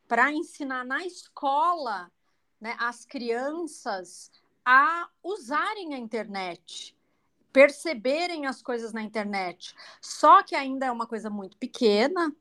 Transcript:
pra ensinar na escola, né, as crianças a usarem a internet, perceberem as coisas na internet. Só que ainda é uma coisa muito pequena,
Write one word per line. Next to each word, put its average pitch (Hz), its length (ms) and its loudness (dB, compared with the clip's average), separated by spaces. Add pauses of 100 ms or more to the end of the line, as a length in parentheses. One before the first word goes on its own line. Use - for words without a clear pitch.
pra 240 240 4
ensinar 277 540 -6
na 285 200 -4
escola, 285 1040 -2 (520)
né, 220 180 -8
as 233 240 -4
crianças 247 1300 -6 (380)
a 311 380 4 (160)
usarem 339 680 -6
a 269 40 -8
internet, 214 960 -10 (600)
perceberem 285 960 2
as 262 140 -8
coisas 226 300 -6
na 220 100 -8
internet. 208 720 -6 (280)
Só 349 420 8
que 339 140 -6
ainda 269 300 -2
é 247 40 0
uma 233 160 -6
coisa 220 220 -8
muito 202 260 -8
pequena, 269 840 2